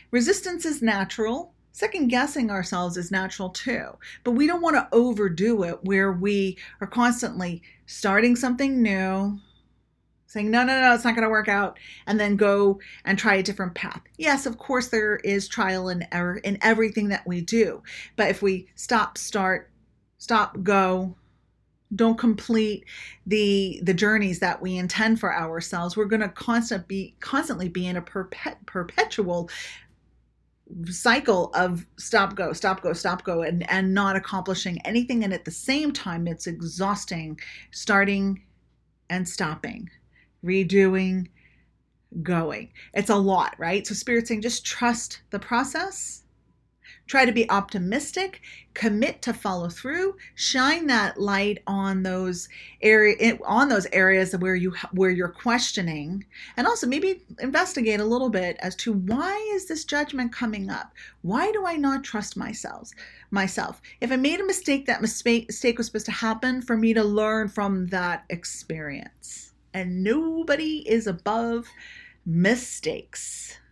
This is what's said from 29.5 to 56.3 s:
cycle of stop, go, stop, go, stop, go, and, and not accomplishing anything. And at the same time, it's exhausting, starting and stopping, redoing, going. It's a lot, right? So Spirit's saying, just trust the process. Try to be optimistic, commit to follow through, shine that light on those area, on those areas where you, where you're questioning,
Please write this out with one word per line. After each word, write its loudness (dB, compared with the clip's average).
cycle 2
of 0
stop, 0
go, -4
stop, -2
go, 0
stop, -4
go, -2
and, -2
and 2
not 2
accomplishing -4
anything. 0
And -2
at -8
the -8
same -2
time, -4
it's -8
exhausting, -6
starting 0
and -4
stopping, -6
redoing, 2
going. -2
It's 2
a 6
lot, 4
right? -2
So -6
Spirit's 0
saying, -2
just -4
trust -2
the -4
process. -4
Try 4
to 4
be 2
optimistic, -2
commit 0
to -2
follow -4
through, -4
shine 0
that 2
light -2
on 0
those -4
area, 6
on 4
those 2
areas 4
where 0
you, 0
where 4
you're 2
questioning, -2